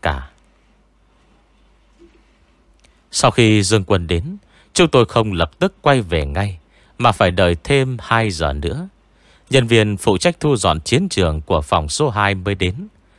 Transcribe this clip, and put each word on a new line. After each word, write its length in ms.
cả. 300
Sau 200
khi 320
Dương 220
Quân 220
đến, 300
chúng 140
tôi 160
không 280
lập 260
tức 220
quay 220
về 240
ngay, 320
mà 140
phải 180
đợi 340
thêm 360
hai 300
giờ 220
nữa. 360
Nhân 160
viên 300
phụ 220
trách 220
thu 160
dọn 240
chiến 280
trường 320
của 200
phòng 280
số 220
hai 240
mới 200
đến. 200